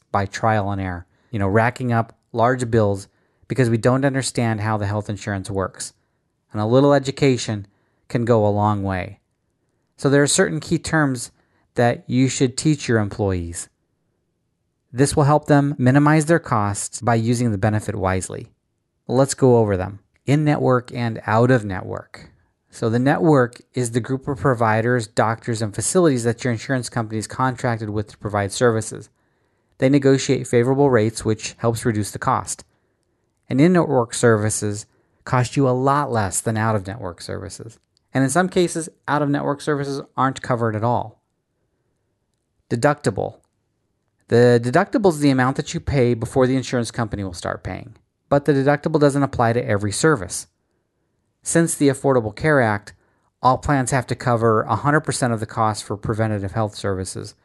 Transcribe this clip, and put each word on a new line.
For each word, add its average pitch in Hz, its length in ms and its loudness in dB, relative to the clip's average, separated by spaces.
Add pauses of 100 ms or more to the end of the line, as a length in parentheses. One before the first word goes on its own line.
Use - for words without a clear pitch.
(120)
by 101 140 0
trial 107 460 -2
and 98 100 -6
error, 90 260 -8 (240)
you 113 80 -6
know, 98 80 0
racking 117 460 0
up 117 240 -2 (160)
large 123 360 0
bills 101 380 0 (420)
because 117 200 2
we 117 80 2
don't 127 260 2
understand 123 560 -2
how 107 160 -2
the 104 100 -4
health 104 240 -4
insurance 98 400 -6
works. 95 440 -6 (580)
And 107 80 -8
a 107 60 0
little 135 260 4
education 131 760 0 (440)
can 120 160 -2
go 110 200 4
a 104 60 4
long 104 320 0
way. 95 380 -6 (760)
So - 140 -2
there 143 120 4
are 143 60 4
certain 160 320 0
key 160 180 -4
terms 143 540 -2 (440)
that 120 320 0
you 127 200 2
should 123 300 0
teach 151 320 -2
your 117 80 4
employees. 95 720 -4 (1200)
This 131 240 2
will 151 80 4
help 147 220 2
them 143 320 2
minimize 143 480 4
their 165 140 2
costs 101 600 -2
by 117 160 0
using 117 380 0
the 101 40 -2
benefit 104 380 -2
wisely. 92 560 -4 (560)
Let's 131 260 2
go 123 260 6
over 104 180 2
them. 98 220 -6 (260)
In-network 131 680 0
and 117 320 -6
out-of-network. 107 1080 0 (360)
So - 200 -4
the 117 100 0
network 143 640 2 (120)
is 123 180 -4
the 120 100 0
group 131 260 -6
of 143 120 -6
providers, 117 680 0
doctors, 113 540 -2
and 107 120 -6
facilities 135 520 0
that 117 180 -2
your 127 80 0
insurance 120 380 -4
company 110 280 -6
is 104 100 -6
contracted 120 640 -4
with 104 180 -6
to - 80 -20
provide 101 340 -2
services. 110 580 -2 (680)
They 131 100 2
negotiate 135 600 2
favorable 135 420 4
rates, 113 340 2
which - 360 -4
helps 117 260 -2
reduce 107 260 -2
the - 80 -14
cost. - 460 -4 (840)
And 127 120 2
in-network 151 520 2
services 107 760 0 (360)
cost 127 320 -2
you 135 140 2
a - 20 2
lot 135 400 0
less 107 300 -2
than 113 160 -4
out-of-network 95 640 -4
services. 95 580 -14 (340)
And 135 80 0
in 135 80 2
some 175 200 0
cases, 170 400 -2 (180)
out-of-network 143 540 -2
services 139 400 -4 (160)
aren't 131 240 -2
covered 113 340 -2
at 104 80 -4
all. 117 400 -4 (1500)
Deductible. 120 720 -2 (880)
The 120 340 6
deductible 180 500 2
is 147 100 -4
the 147 80 4
amount 131 260 2
that - 180 -8
you 170 60 -6
pay 123 340 0
before 117 320 0
the 131 120 0
insurance 120 340 -4
company 107 320 -6
will 95 80 -8
start 92 320 -8
paying, 95 320 -12 (320)
but 143 160 2
the 156 80 2
deductible 147 480 2
doesn't 139 240 4
apply 117 300 0
to 123 120 -2
every 104 280 -2
service. 131 540 -2 (960)
Since 165 340 0
the 147 120 2
Affordable 131 480 0
Care 151 240 2
Act, 107 360 0 (460)
all 127 160 2
plans 131 340 -2
have 143 160 0
to 127 80 -4
cover 113 480 2
a 113 120 -2
hundred 147 260 2
percent 131 300 -2
of 110 80 -2
the 110 60 -6
cost 110 400 -2
for 107 100 -6
preventative 104 560 -4
health 110 240 -4
services, 101 580 -8 (120)